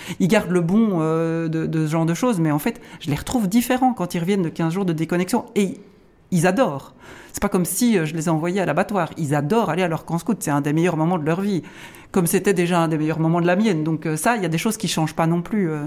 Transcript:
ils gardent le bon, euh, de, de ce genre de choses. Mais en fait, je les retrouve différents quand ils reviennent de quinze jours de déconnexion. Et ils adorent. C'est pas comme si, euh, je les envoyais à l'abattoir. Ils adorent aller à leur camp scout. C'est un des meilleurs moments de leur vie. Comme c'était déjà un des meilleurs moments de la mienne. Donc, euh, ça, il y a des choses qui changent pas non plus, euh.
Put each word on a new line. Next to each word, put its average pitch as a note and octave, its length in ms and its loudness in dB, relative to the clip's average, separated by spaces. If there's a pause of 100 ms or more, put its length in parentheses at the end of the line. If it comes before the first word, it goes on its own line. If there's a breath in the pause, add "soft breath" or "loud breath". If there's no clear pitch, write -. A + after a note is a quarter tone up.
(200 loud breath)
ils F#3+ 80 2
gardent F3 220 2
le F3+ 120 2
bon, G3 400 2
euh, E3 460 0
de, D#3+ 200 -2
de D#3+ 180 0
ce D3+ 60 -2
genre E3 160 0
de E3+ 80 0
choses. A#3+ 240 0
Mais D#3+ 100 2
en D3 80 2
fait, A#3 240 -4 (180 loud breath)
je - 120 -4
les D3 40 0
retrouve G#3+ 320 -2
différents B3 460 2
quand F3+ 220 -6
ils F3 40 -2
reviennent F#3+ 220 0
de D#3+ 80 0
quinze D#3+ 240 -2
jours G3+ 100 -2
de F3 100 0
déconnexion. F3 520 0 (100)
Et G3+ 200 0 (560)
ils F3 160 4
adorent. E3+ 480 0 (360 loud breath)
C'est - 120 -8
pas G3+ 60 0
comme F3+ 160 2
si, A3+ 340 2
euh, D#3+ 80 0
je D#3 80 -6
les E3 140 -2
envoyais F3 300 0
à F3+ 60 0
l'abattoir. F3 500 -2
Ils D3+ 200 -2
adorent F3 340 2
aller E3+ 140 0
à F3+ 40 0
leur D#3+ 180 -4
camp E3 120 -2
scout. - 220 -2
C'est - 100 -4
un C#3+ 120 2
des D3 120 0
meilleurs E3 240 2
moments E3 220 2
de D3 40 -6
leur E3 160 0
vie. G3 220 -2 (520 loud breath)
Comme F#3 120 2
c'était F#3+ 280 2
déjà F3 260 2
un E3 80 4
des D#3+ 100 0
meilleurs D#3 220 -2
moments E3 220 2
de E3+ 40 2
la F3+ 120 2
mienne. G3 260 2
Donc, D#3+ 220 -2
euh, D#3 100 -2
ça, A#3 220 0
il G#3 40 -2
y F3 40 -2
a D#3+ 40 0
des D#3+ 80 0
choses G#3+ 200 -2
qui - 100 -4
changent D#3 260 -2
pas E3 140 0
non E3+ 140 2
plus, F#3 280 0
euh. D3+ 180 -4